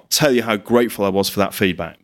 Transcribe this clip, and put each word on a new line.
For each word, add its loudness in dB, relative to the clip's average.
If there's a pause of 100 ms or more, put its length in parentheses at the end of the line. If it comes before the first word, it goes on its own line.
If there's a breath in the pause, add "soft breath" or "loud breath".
(100)
tell 2
you 2
how -2
grateful 0
I 2
was 0
for -4
that 0
feedback -2